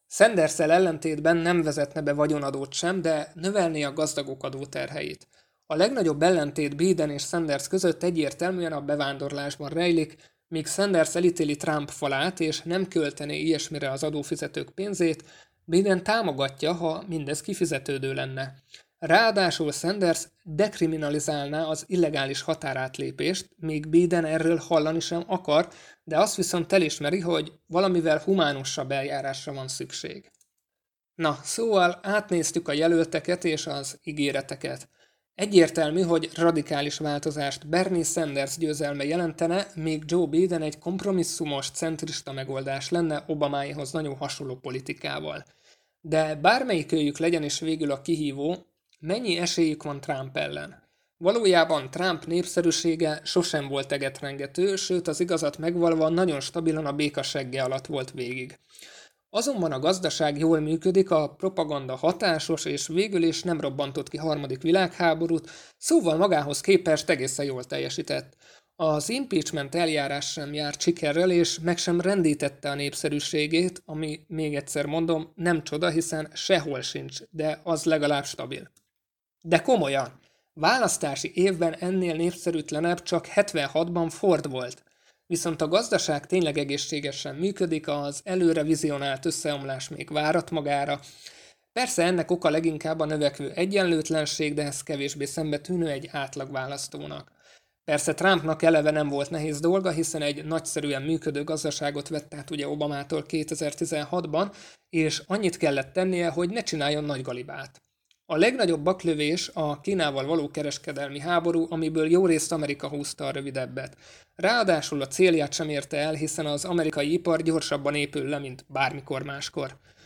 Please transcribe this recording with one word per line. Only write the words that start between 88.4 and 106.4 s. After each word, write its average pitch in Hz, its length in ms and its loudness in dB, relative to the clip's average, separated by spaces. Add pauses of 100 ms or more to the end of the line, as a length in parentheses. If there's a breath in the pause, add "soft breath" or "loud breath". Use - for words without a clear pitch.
vizionált 143 640 0
összeomlás 139 640 -4
még 143 220 -10
várat 151 400 0
magára. 143 480 0 (720 loud breath)
Persze 233 320 0
ennek 175 280 2
oka 175 180 2
leginkább 160 500 0
a 151 60 2
növekvő 147 460 0
egyenlőtlenség, 160 1000 0
de 147 100 -2
ez 139 200 -6
kevésbé 139 420 -4
szembetűnő 156 640 -2
egy 139 240 -6
átlagválasztónak. 139 1200 -8 (520 soft breath)
Persze 147 300 0
Trumpnak 160 500 2
eleve 151 280 6
nem 151 160 0
volt 143 220 -2
nehéz 151 300 -4
dolga, 185 320 2
hiszen 156 300 -2
egy 147 240 -2
nagyszerűen 147 560 -2
működő 151 420 -2
gazdaságot 147 640 -4
vett 151 260 -8
át 147 180 -12
ugye 143 160 -4
Obamától 147 560 -4
kétezer-tizenhatban, 160 1300 -2 (380 loud breath)
és 156 380 0
annyit 190 300 0
kellett 139 360 0
tennie, 180 360 0
hogy 170 200 -2